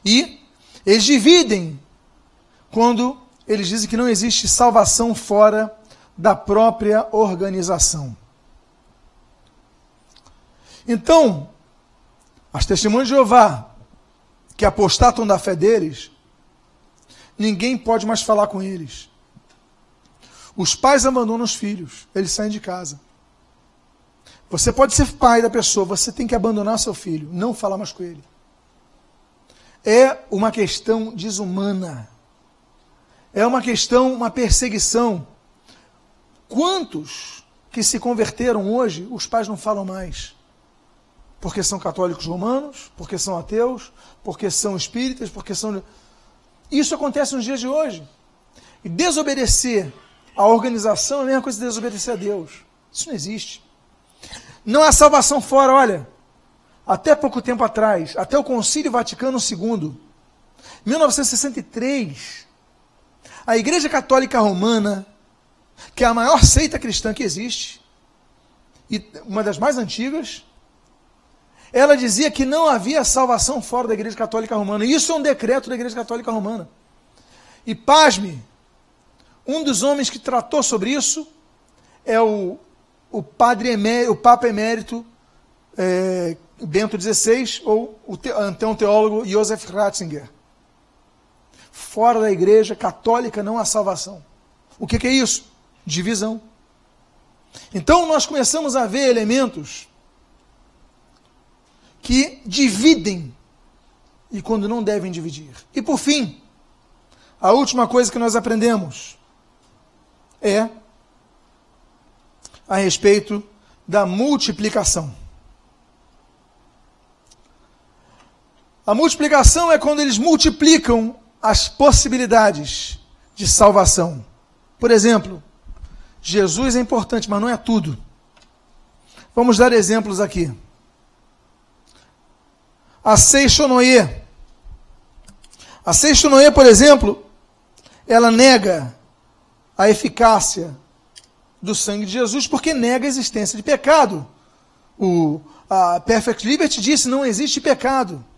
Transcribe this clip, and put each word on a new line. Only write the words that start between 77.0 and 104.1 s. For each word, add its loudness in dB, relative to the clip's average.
E -6
pasme, 2
um -4
dos -2
homens 0
que -12
tratou -2
sobre -4
isso -4
é 0
o, -2
o -8
padre 0
emé-, 0
o 0
Papa 4
Emérito, -6
é, -2
Bento -4
dezesseis, -2
ou -2
o -10
te-, -10
então -4
teólogo 2
Joseph -2
Ratzinger. -6
Fora 0
da 2
Igreja 4
Católica -4
não -6
há -4
salvação. -6
O -10
que -2
que -4
é 0
isso? -2
Divisão. -6
Então 2
nós 0
começamos -2
a 0
ver 0
elementos -2
que -2
dividem 0